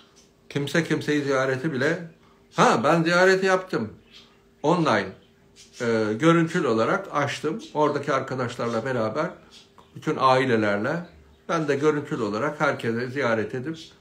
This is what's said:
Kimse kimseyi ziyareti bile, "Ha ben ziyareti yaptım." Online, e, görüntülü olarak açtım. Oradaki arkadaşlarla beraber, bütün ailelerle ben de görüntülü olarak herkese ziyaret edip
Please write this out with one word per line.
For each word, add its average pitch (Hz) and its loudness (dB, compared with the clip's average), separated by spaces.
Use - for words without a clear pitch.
Kimse 143 -2
kimseyi 147 -2
ziyareti 135 -2
bile, 151 -2
"Ha 214 4
ben 165 4
ziyareti 185 4
yaptım." 180 -2
Online, 143 2
e, 110 0
görüntülü 165 2
olarak 123 0
açtım. 147 -4
Oradaki 143 0
arkadaşlarla 123 -4
beraber, 127 -2
bütün 151 -4
ailelerle 127 2
ben 165 -2
de 139 2
görüntülü 147 0
olarak 123 -2
herkese 123 -2
ziyaret 120 -2
edip 151 -8